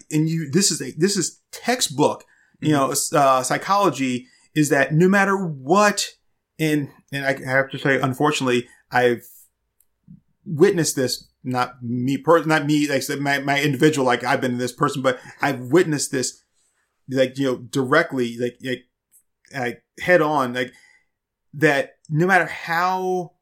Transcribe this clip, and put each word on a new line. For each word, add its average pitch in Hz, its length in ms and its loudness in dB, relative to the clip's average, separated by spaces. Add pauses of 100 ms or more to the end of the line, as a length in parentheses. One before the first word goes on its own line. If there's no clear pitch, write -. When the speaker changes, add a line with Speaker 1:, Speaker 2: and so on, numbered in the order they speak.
(120)
Speaker 1:
and 156 180 0
you, 160 200 -4
this 185 220 2
is 156 100 -8
a, 131 160 -10
this 202 200 0
is - 240 -6 (100)
textbook, 147 720 -2 (380)
you 151 80 0
Speaker 2:
Mm-hmm. 147 80 4
Speaker 1:
know, 139 140 0
s-, - 200 -4
uh, 135 320 4
psychology, 143 840 -2 (280)
is 151 140 2
that 143 240 2
no 180 160 4
matter 196 260 2
what, 185 760 0 (460)
and, 151 320 0 (220)
and 139 140 -8
I 135 60 2 (140)
have 135 260 0
to 135 80 -10
say, 135 200 0
unfortunately, 131 680 0 (240)
I've 123 340 2 (1200)
witnessed 170 500 2
this, 127 320 -4 (160)
not 123 380 -4
me 123 360 -2
per-, 156 280 4
not 156 200 0
me, 147 220 2
like, 135 160 -2 (160)
my, 139 200 -2
my 143 220 -2
individual, 147 440 2
like, 123 180 0
I've 127 180 0
been 123 160 -2
this 123 140 -4
person, 135 300 -2
but 127 180 0 (220)
I've 139 180 -2
witnessed 139 520 0
this, - 320 -6 (680)
like, 127 280 0
you 139 80 0
know, 127 120 0
directly, 127 800 -2
like, 120 260 -4
like, 127 220 -6 (680)
like, 123 300 -8 (160)
head 180 220 4
on, 143 320 0
like, 127 180 -6 (840)
that 143 440 0 (120)
no 156 160 0
matter 180 200 4
how 185 960 -4